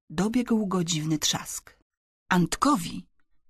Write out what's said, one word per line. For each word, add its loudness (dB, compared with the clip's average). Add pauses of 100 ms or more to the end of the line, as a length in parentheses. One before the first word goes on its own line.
(100)
dobiegł 0
go 0
dziwny 0
trzask. -6 (520)
Antkowi 0 (440)